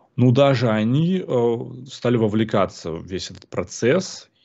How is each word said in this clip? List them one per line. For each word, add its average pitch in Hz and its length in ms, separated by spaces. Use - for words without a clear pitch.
ну, 123 140
даже 127 380
они, 139 580
э, 120 300
стали 120 300
вовлекаться 110 720
в 85 140
весь 90 260
этот - 180
процесс - 800